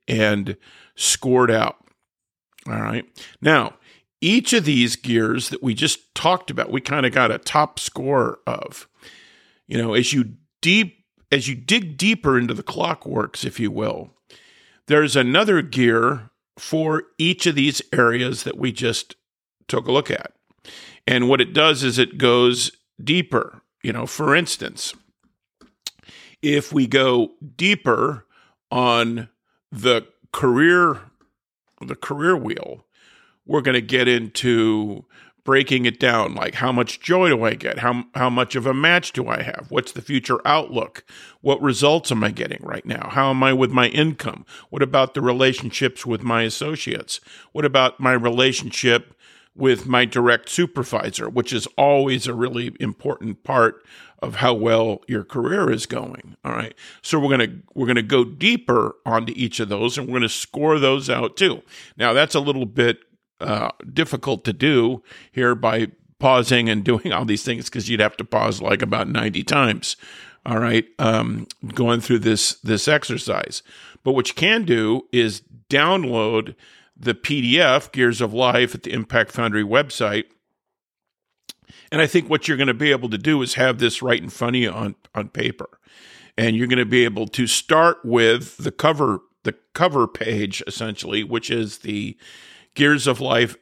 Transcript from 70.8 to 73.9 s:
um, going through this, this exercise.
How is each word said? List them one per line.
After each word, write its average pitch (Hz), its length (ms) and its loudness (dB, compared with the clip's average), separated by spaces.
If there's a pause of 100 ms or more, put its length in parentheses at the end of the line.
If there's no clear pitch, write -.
um, 113 480 0 (280)
going 117 260 2
through 117 200 2
this, 107 420 0
this 110 260 0
exercise. - 760 -4 (400)